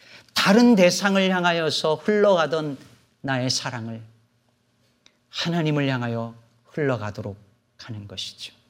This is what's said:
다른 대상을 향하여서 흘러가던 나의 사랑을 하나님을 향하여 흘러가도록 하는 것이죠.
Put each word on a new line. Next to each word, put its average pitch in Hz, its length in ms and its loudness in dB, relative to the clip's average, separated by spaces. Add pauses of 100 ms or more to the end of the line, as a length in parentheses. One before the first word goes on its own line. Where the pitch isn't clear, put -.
(320)
다른 233 440 6
대상을 190 540 2
향하여서 170 640 0
흘러가던 160 840 2 (420)
나의 131 300 -2
사랑을 113 520 -8 (1300)
하나님을 156 600 -2
향하여 117 460 -4 (320)
흘러가도록 107 720 -6 (420)
하는 104 280 -14
것이죠. - 480 -14 (160)